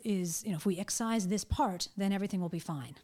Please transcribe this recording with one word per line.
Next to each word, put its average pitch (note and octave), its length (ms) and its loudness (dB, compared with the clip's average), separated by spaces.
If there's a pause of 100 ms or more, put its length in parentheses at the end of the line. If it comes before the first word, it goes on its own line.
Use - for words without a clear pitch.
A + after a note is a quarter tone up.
is, F3+ 400 0
you G#3+ 60 -2
know, E3 80 0
if - 80 0
we F#3 120 2
excise A3+ 500 0
this G3+ 160 0
part, B3+ 520 0
then G3 160 2
everything G3 300 0
will F3 80 0
be F3 80 -4 (160)
fine C3+ 300 -8